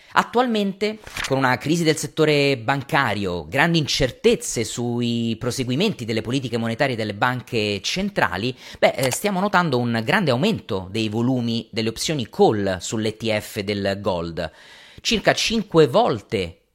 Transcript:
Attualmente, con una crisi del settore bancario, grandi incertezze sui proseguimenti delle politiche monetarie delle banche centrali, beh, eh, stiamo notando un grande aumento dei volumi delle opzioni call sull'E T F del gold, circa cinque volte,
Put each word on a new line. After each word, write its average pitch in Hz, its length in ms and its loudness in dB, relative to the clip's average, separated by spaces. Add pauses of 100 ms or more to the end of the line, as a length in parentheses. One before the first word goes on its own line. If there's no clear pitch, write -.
(120)
Attualmente, 214 880 0 (260)
con 135 100 0
una 127 220 2
crisi 170 240 0
del 156 140 2
settore 143 600 2
bancario, 107 880 -2
grandi 165 300 2
incertezze 143 840 0
sui 117 760 -2
proseguimenti 127 680 -2
delle 110 180 -2
politiche 120 360 -4
monetarie 117 360 -2
delle 107 200 -4
banche 110 680 -2
centrali, 123 760 -2 (220)
beh, 202 120 6
eh, 131 200 0
stiamo 190 300 -2
notando 180 380 2
un 117 260 0
grande 160 260 2
aumento 120 640 0
dei 110 160 -2
volumi 117 640 0
delle 110 160 -2
opzioni 123 400 -4
call 104 500 2
sull'E 110 380 -2
T 110 200 -2
F 107 240 -4
del 98 400 -2
gold, 85 480 -4 (520)
circa 196 340 2
cinque 165 540 4
volte, 127 720 0 (140)